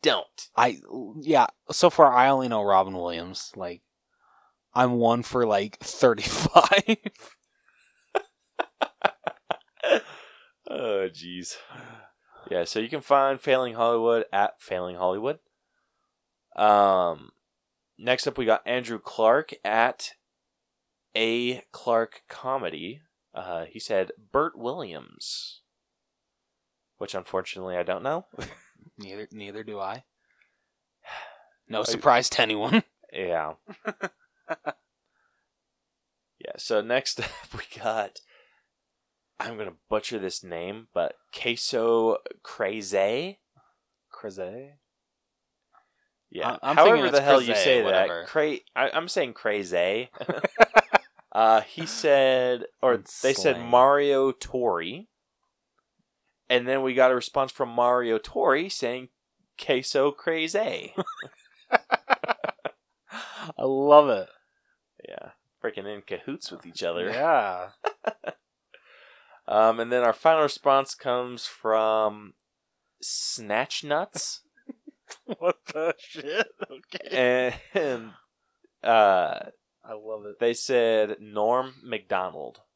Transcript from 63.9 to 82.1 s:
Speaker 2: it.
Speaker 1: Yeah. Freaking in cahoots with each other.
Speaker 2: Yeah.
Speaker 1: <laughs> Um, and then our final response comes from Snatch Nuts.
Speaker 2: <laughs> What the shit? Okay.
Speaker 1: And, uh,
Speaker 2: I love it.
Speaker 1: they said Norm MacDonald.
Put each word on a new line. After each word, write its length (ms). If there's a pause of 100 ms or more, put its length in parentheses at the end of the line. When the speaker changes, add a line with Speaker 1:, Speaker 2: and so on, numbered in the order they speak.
Speaker 2:
it. 220 (800)
Speaker 1:
Yeah. 240 (300)
Freaking 320
in 100
cahoots 480
with 140
each 180
other. 260
Speaker 2:
Yeah. 600 (360)
Speaker 1:
<laughs> 260 (1160)
Um, 320
and 120
then 120
our 100
final 280
response 540
comes 500
from 880 (680)
Snatch 840
Nuts. 580 (840)
Speaker 2:
<laughs> 100
What 200 (140)
the 280
shit? 480 (240)
Okay. 840 (220)
Speaker 1:
And, 340 (760)
uh, 560 (480)
Speaker 2:
I 60
love 320
it. 140
Speaker 1:
they 160
said 640
Norm 640
MacDonald. 800 (140)